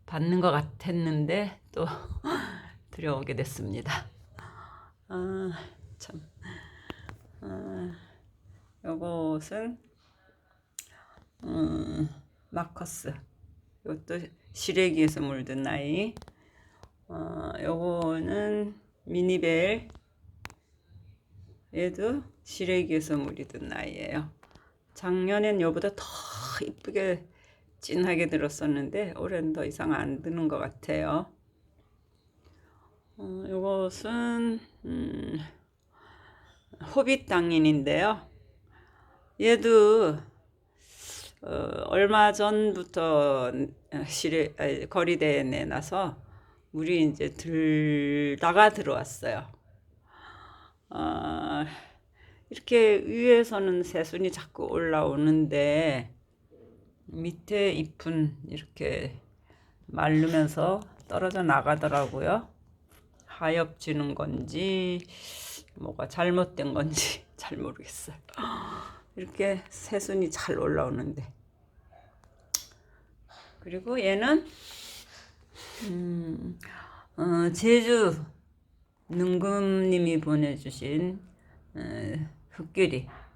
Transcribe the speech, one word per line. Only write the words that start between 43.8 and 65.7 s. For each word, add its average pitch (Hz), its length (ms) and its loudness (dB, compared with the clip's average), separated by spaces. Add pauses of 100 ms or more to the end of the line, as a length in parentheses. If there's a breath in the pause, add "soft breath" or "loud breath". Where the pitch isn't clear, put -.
시래-, 156 520 0
아니, 139 300 -2
거리대에 165 560 2
내놔서 143 760 -4 (520 soft breath)
물이 160 320 2
이제 147 280 0
들다가 151 1400 4
들어왔어요. 127 760 -4 (1400 loud breath)
아, 156 800 -4 (840 loud breath)
이렇게 220 460 6 (100)
위에서는 226 800 6
새순이 175 480 -2
자꾸 - 340 -8
올라오는데 151 1500 2 (920)
밑에 175 640 -2
잎은 156 640 -2 (120)
이렇게 - 720 -6 (640 soft breath)
마르면서 156 920 2 (260)
떨어져 185 360 -2
나가더라고요. 147 1080 2 (800)
하엽지는 160 880 -2
건지 180 920 -2 (680 loud breath)